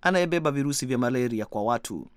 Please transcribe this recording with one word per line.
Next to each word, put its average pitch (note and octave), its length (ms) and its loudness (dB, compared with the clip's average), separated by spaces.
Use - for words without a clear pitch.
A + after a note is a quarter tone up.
anayebeba F3 500 2
virusi C#3 340 -2
vya B2+ 120 -2
malaria B2 480 0
kwa G#2 180 -6
watu. A2+ 540 -2